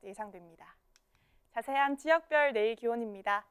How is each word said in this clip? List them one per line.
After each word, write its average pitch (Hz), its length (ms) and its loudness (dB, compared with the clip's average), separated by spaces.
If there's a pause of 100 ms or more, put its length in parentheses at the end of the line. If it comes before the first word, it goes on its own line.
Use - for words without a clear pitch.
예상됩니다. 190 720 -18 (760)
자세한 277 460 0
지역별 302 560 2
내일 220 220 2
기온입니다. 214 760 -4